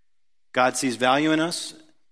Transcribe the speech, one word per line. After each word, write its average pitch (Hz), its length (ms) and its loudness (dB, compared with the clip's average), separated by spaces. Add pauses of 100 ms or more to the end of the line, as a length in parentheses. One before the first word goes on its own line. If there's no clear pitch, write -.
(520)
God 127 240 2
sees 123 200 -4
value 135 340 2
in 156 80 2
us, 170 360 -6 (380)